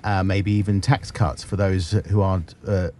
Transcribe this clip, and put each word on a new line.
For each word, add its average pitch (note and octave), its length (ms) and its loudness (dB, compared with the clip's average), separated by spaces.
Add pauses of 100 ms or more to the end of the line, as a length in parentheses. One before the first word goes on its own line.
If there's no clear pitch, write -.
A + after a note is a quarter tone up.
uh, G2 200 0
maybe G2 280 0
even G2+ 300 2
tax - 280 0
cuts - 340 -2
for - 120 -8
those F#2+ 360 0 (160)
who G2+ 140 2
aren't, F#2 320 -2 (140)
uh, F#2 220 0 (100)